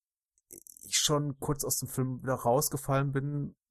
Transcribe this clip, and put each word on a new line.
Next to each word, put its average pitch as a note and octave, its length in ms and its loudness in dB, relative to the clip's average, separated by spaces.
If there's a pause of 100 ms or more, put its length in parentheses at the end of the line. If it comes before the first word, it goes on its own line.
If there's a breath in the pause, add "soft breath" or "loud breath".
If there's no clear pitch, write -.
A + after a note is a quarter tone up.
(1040)
schon D3 360 2
kurz - 240 -2
aus B2 140 0
dem B2+ 120 -6
Film B2+ 340 -2
wieder B2+ 120 0
rausgefallen C3+ 760 2
bin C#3+ 440 -2 (140)